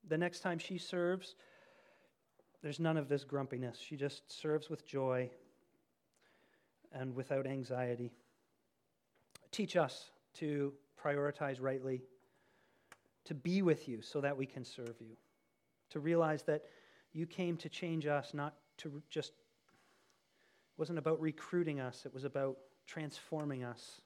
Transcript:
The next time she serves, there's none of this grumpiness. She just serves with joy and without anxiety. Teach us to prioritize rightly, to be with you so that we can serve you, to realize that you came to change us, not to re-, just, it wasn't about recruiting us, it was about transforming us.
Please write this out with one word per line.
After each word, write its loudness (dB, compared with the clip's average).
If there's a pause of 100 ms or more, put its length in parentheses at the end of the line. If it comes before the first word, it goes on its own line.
The 2
next 0
time 0
she -6
serves, 0 (1300)
there's -4
none 4
of 0
this 2
grumpiness. -2
She -10
just -4
serves 0
with -6
joy 2 (1600)
and -4
without 0
anxiety. 0 (1400)
Teach 0
us 0 (240)
to 0 (280)
prioritize 0
rightly, 0 (1200)
to -6
be 2
with 6
you -4
so -2
that 2
we 0
can -8
serve -8
you, -16 (760)
to -4
realize 4
that 2 (500)
you -2
came 0
to -8
change -2
us, 2
not -2 (240)
to -8
re-, -10
just, -4
it -20
wasn't 0
about 4
recruiting 2
us, -4
it -8
was -6
about 2 (280)
transforming -4
us. -10